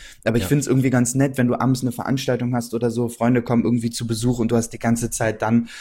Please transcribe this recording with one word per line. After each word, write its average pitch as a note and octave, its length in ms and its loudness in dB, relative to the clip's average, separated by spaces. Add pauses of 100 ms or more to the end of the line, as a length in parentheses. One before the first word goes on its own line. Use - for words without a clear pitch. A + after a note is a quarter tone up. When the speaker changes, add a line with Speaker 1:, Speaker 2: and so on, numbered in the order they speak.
(260)
Speaker 1:
Aber A2+ 120 0
ich G#2+ 60 0
Speaker 2:
Ja. F#2 60 -6
Speaker 1:
find's C#3+ 180 2
irgendwie C3 220 2
ganz B2 260 2
nett, C3+ 220 0
wenn B2 100 2
du B2 80 2
abends B2+ 260 0
eine B2 100 -2
Veranstaltung B2 640 -2
hast A#2+ 200 -4
oder A#2 180 0
so, A#2 180 -2
Freunde A#2+ 320 2
kommen A#2+ 220 2
irgendwie A#2 260 0
zu A#2 180 -6
Besuch A#2 320 0
und A#2 120 2
du A#2+ 40 2
hast A2+ 140 0
die A#2+ 100 -14
ganze A#2 300 0
Zeit A2 320 -2
dann A#2 280 2 (120)